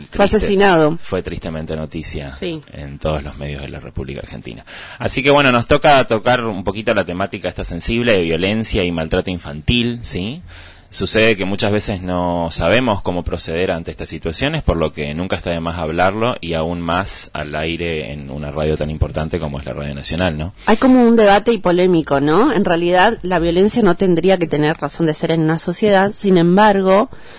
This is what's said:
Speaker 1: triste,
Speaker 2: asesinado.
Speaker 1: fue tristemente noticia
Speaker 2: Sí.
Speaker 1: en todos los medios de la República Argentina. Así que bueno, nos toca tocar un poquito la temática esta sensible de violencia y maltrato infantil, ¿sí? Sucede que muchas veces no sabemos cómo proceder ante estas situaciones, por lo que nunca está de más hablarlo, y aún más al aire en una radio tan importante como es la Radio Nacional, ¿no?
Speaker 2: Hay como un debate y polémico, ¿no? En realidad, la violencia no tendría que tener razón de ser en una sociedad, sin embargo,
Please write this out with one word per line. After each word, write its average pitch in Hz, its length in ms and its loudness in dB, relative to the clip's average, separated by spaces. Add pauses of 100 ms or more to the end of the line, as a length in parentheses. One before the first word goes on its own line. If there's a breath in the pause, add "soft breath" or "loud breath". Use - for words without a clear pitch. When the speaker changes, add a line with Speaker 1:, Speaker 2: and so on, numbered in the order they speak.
Speaker 1:
triste, - 180 0
Speaker 2:
asesinado. 190 720 4
Speaker 1:
fue 92 240 -4
tristemente 82 540 -8
noticia 78 540 -8
Speaker 2:
Sí. 160 320 -8 (100)
Speaker 1:
en 71 260 -12
todos 78 260 -2
los 71 140 -12
medios 71 240 -10
de 69 80 -12
la 69 120 -12
República 67 400 -10
Argentina. 60 420 -14 (360 loud breath)
Así 123 220 -2
que 143 100 4
bueno, 139 200 6
nos 120 140 2
toca 147 400 6
tocar 117 400 0
un 101 180 -4
poquito 107 300 -2
la 98 100 0
temática 90 460 -6
esta 95 160 -8
sensible 113 480 -2
de 92 80 2
violencia 95 640 0
y 87 60 -2
maltrato 87 400 -2
infantil, 117 720 -4
¿sí? 113 380 -8 (500 loud breath)
Sucede 110 440 2
que 92 80 -4
muchas 101 300 -2
veces 101 280 -2
no 87 500 -2
sabemos 104 500 0
cómo 87 220 -4
proceder 87 480 -4
ante 85 200 -6
estas 80 160 -10
situaciones, 131 560 -4
por - 140 0
lo 78 160 -2
que 73 200 -8
nunca 92 220 -4
está 92 140 -6
de 85 100 -2
más 82 180 -6
hablarlo, 95 640 0
y 82 140 -6
aún 82 260 -4
más 85 540 -4
al 73 220 -8
aire 80 580 -4
en 69 180 -12
una 73 180 -8
radio 76 280 -2
tan 76 120 -4
importante 78 480 -2
como 73 220 -6
es 67 60 -10
la 65 80 -8
Radio 71 200 -8
Nacional, 82 440 -2
¿no? 85 160 -6 (140 loud breath)
Speaker 2:
Hay 220 100 4
como 254 260 6
un 233 140 6
debate 208 340 6
y 233 60 2
polémico, 175 640 2
¿no? 160 320 4
En 208 100 2
realidad, 180 600 2
la 180 160 0
violencia 180 420 2
no 180 140 4
tendría 185 420 4
que 175 100 0
tener 151 300 0
razón 151 280 -4
de 156 100 2
ser 160 160 -2
en 165 100 2
una 156 180 2
sociedad, 202 540 2
sin 185 240 2
embargo, 196 720 4 (300 loud breath)